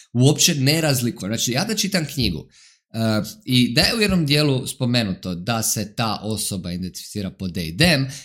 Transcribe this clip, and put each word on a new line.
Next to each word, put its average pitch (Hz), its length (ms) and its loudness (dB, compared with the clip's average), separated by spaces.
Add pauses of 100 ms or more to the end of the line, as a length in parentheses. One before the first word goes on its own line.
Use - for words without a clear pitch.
(140)
Uopće 139 400 4
ne 143 260 2
razlikujem. 123 500 0
Znači, 117 220 -2
ja 139 120 0
da 220 120 -4
čitam 185 300 0
knjigu, 113 420 -4 (420)
e, 113 80 -8 (460)
i 123 300 2
da 131 60 4
je - 160 2
u 226 40 0
jednom 185 260 2
dijelu 139 400 2
spomenuto 113 680 -2
da 110 280 -2
se 107 320 -4
ta 110 280 -2
osoba 95 500 -4
identificira 90 580 -8
po 95 160 -10
they, 85 320 -6
them, 147 280 4 (180)